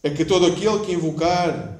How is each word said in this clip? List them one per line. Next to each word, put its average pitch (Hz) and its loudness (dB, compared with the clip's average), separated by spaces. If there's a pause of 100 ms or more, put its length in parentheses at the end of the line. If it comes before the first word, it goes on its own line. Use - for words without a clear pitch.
É 151 -2
que 147 -2
todo 175 4
aquele 202 2
que 185 -4
invocar 160 -2